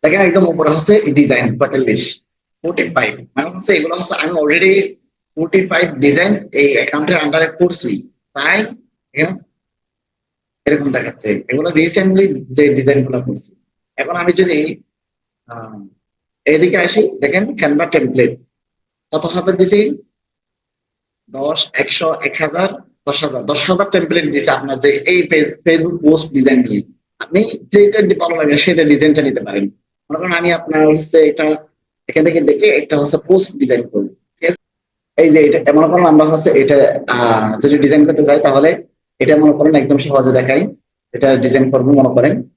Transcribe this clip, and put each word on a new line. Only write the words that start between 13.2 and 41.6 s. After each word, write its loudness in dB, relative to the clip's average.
করছি। -12
এখন -6
আমি 0
যদি, -2
আহ, -18
এদিকে 2
আসি, 0
দেখেন -2
Canva -2
টেমপ্লেট -2
কত -6
হাজার -4
দিছি, 2
দশ, -4
একশো, -2
এক -6
হাজার, -2
দশ -4
হাজার, -8
দশ -4
হাজার 0
টেমপ্লেট 0
দিছে 0
আপনার -4
যে 2
এই 0
ফেস-, 0
Facebook 0
পোস্ট 2
ডিজাইন 2
নিয়ে। -2
আপনি -2
যেটা 4
দি-, 2
ভালো -4
লাগে 0
সেটা 2
ডিজাইনটা 2
নিতে -2
পারেন। -4
মনে -6
করেন -6
আমি 0
আপনার -2
হচ্ছে 0
এটা -4
এখান 0
থেকে 2
দেখে 2
একটা -4
হচ্ছে -2
পোস্ট 2
ডিজাইন 0
করব, -4
ঠিক -8
আছে? -6
এই 4
যে 6
এটা 2
মনে 4
করেন 2
আমরা 6
হচ্ছে 0
এটা, 2
আহ, 0
যদি 2
ডিজাইন 4
করতে 0
যাই 4
তাহলে 2
এটা 2
মনে 4
করেন 2
একদম 2
সহজে 0
দেখাই, 0
এটা 0
ডিজাইন 2